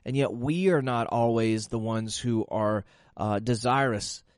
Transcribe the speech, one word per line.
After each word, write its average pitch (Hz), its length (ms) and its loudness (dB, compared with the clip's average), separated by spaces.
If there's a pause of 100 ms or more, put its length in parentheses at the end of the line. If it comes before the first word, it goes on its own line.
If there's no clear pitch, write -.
and 127 120 -4
yet 139 160 0
we 151 360 0
are 160 140 4
not 123 240 0
always 113 640 2
the 117 100 -4
ones 110 400 -4
who 117 320 0
are, 107 340 0 (320)
uh, 104 220 -2
desirous 120 840 0 (160)